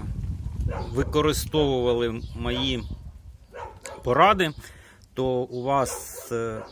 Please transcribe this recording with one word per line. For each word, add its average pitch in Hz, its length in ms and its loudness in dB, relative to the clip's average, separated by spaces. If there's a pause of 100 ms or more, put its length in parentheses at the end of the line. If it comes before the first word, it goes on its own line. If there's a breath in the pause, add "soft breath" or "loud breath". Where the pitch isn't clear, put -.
(920)
використовували 127 1300 2 (140)
мої 123 460 -2 (1200)
поради, 170 480 6 (640 loud breath)
то 131 120 0
у 123 360 0
вас, - 680 0
е, 113 400 -4